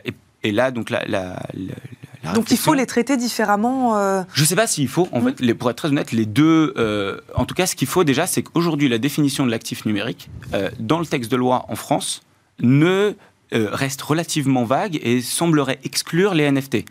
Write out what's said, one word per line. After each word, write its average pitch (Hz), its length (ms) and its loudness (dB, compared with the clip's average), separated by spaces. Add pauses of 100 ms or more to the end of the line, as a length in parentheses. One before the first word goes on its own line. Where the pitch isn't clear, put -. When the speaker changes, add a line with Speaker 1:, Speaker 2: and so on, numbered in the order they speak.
Speaker 1:
et, 120 80 -8 (300)
et 107 100 0
là, 123 180 2
donc, 117 180 -6
la, 117 160 -2
la, 92 360 -6 (120)
la, 95 200 -10 (500)
la 151 80 -6
Speaker 2:
Donc, 220 200 0
il 247 60 4
faut - 140 2
Speaker 1:
réflexion - 20 8
Speaker 2:
les 269 120 2
traiter 247 320 0
différemment, 233 800 0
euh 196 260 2 (100)
Speaker 1:
Je 151 120 2
sais 185 100 2
pas 226 120 2
s'il 143 200 0
faut, 170 240 0
en 123 80 0
Speaker 2:
Mhm. 123 80 2
Speaker 1:
fait, 131 140 -2
les, 117 120 4
pour 120 160 0
être 117 80 -4
très 160 120 -4
honnête, 143 240 -2
les 113 120 2
deux, 156 520 4
euh, 104 420 -2 (140)
en 123 100 0
tout - 120 -8
cas, 180 100 0
ce - 100 -4
qu'il - 140 -2
faut 180 160 4
déjà, 143 200 2
c'est - 180 -2
qu'aujourd'hui, 156 440 0
la 117 120 2
définition 143 460 0
de 120 60 2
l'actif - 340 -6
numérique, 107 440 -4 (240)
euh, 98 160 0 (100)
dans 123 200 0
le 170 60 -4
texte 127 240 -4
de 131 60 0
loi 127 320 2
en 113 80 -8
France, - 460 -4 (400)
ne, 175 540 4 (380)
euh, 110 180 2
reste 135 300 -4
relativement 143 640 0
vague 156 400 -2
et 120 180 2
semblerait 143 640 0
exclure 185 500 0
les 151 100 4
N 139 180 2
F 135 80 -8
T. 104 220 -2